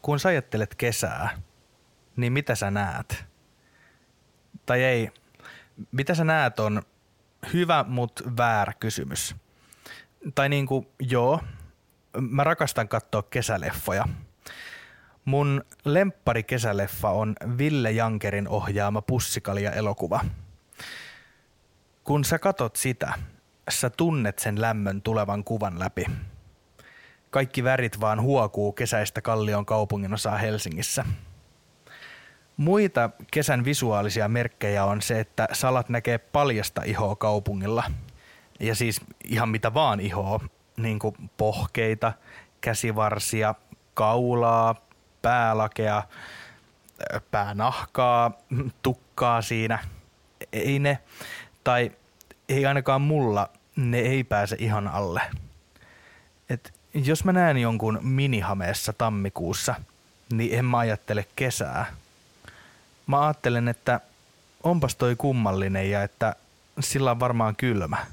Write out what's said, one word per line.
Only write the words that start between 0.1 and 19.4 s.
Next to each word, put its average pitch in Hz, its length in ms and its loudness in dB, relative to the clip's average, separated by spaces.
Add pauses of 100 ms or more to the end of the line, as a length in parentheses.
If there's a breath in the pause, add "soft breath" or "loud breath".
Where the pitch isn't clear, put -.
sä 190 100 4
ajattelet 120 460 0
kesää, 110 600 -2 (760)
niin 123 180 0
mitä 135 220 0
sä 98 160 -2
näet? 98 540 -4 (1400 soft breath)
Tai 127 180 2
ei, 120 280 2 (800 loud breath)
mitä 139 240 0
sä 165 80 4
näet 156 360 4
on 107 220 2 (720)
hyvä, 165 340 4
mut 120 340 -4 (160)
väärä 107 420 2
kysymys. - 560 -6 (1000 loud breath)
Tai 139 140 2
niinku, 135 500 -2
joo, 127 420 2 (800 loud breath)
mä 135 220 0
rakastan 143 440 0
katsoa 107 360 -2
kesäleffoja. 98 840 -2 (1200 loud breath)
Mun 139 400 0 (200)
lemppari 147 580 2
kesäleffa 107 680 -2
on 107 260 0 (220)
Ville 135 340 2
Jankerin 107 560 0
ohjaama 101 540 0
Pussikalja-elokuva. 101 1200 -2 (1800 loud breath)